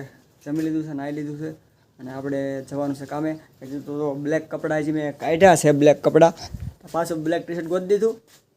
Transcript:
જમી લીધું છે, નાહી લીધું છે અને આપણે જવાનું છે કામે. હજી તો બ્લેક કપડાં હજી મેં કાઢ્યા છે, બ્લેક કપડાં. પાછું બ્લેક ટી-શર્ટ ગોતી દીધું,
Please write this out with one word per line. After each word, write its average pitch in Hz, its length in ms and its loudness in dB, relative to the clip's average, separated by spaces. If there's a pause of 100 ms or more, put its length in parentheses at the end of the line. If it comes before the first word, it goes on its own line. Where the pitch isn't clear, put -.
(460)
જમી 151 160 -4
લીધું 156 200 -2
છે, 156 100 -10
નાહી 143 200 -8
લીધું 147 260 -8
છે 156 120 -10 (480)
અને 127 140 -14
આપણે 135 500 -6
જવાનું 139 340 -6
છે 139 80 -14
કામે. 156 340 -6 (240)
હજી 135 180 -10
તો 147 340 -4
બ્લેક 147 340 -4
કપડાં 156 300 -4
હજી 151 140 -2
મેં 147 260 -4
કાઢ્યા 165 380 6
છે, 147 160 4
બ્લેક 143 300 6
કપડાં. 160 300 6 (600)
પાછું 165 320 -4
બ્લેક 165 220 -2
ટી-શર્ટ 170 200 -8
ગોતી 180 200 -4
દીધું, 208 340 0 (360)